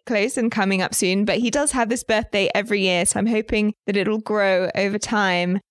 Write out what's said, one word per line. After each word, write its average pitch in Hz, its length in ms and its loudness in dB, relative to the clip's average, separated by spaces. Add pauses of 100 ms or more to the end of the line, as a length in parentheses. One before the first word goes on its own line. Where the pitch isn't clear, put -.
close 220 320 0
and 233 140 0
coming 190 300 0
up - 120 -4
soon, 196 300 0
but 196 140 0
he 240 120 0
does 285 220 0
have 233 160 0
this 240 160 -2
birthday 214 500 0
every 208 280 0
year. 185 240 2
So - 120 0
I'm 208 100 0
hoping 214 460 0 (140)
that 202 80 -2
it'll 208 240 0
grow 196 560 2
over 202 240 0
time, 185 600 0 (120)